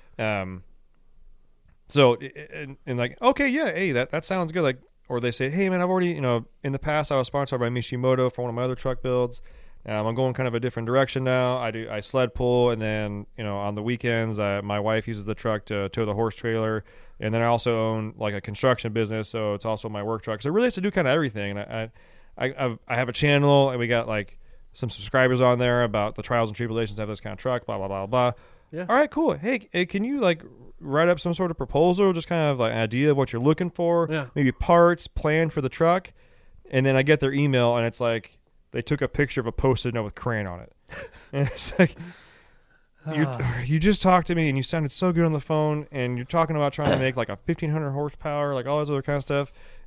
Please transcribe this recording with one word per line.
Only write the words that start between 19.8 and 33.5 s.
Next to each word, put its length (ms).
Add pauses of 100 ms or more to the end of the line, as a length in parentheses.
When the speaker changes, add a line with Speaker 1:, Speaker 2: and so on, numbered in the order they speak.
Speaker 1:
my 140
work 200
truck." 200
So 80
it 20
really 140
has 80
to 60
do 100
kinda 200
everything. 460
And 40
I, 300 (480)
I, 80
I, 80 (120)
I've, 120 (100)
I 80
have 120
a 40
channel, 580
and 100
we 80
got, 180
like, 320 (360)
some 160
subscribers 500
on 180
there 240
about 320
the 80
trials 280
and 60
tribulations 440
of 80
this 120
kind 120
of 80
truck, 260
blah, 120
blah, 100
blah, 180
blah. 260 (380)
Speaker 2:
Yeah. 180
Speaker 1:
"All 60
right, 160
cool. 220
Hey, 280
c-, 120
hey, 140
can 180
you, 160
like, 240 (340)
write 300
up 120
some 140
sort 160
of 60
proposal, 560
just 160
kind 220
of, 80
like, 140
an 60
idea 320
of 60
what 160
you're 100
looking 280